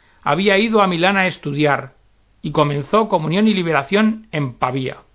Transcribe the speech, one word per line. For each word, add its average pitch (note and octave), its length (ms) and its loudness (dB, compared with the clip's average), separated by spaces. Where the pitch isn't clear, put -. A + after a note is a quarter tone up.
había F#3+ 340 2
ido A3 240 2
a F#3+ 60 4
Milán F#3 300 0
a F#3+ 100 0
estudiar C#3+ 680 -2
y D#3 100 -8
comenzó D3 580 0
Comunión F3+ 380 0
y G#3+ 60 4
Liberación F#3+ 760 0
en C#3+ 220 -4
Pavía. C3 440 -4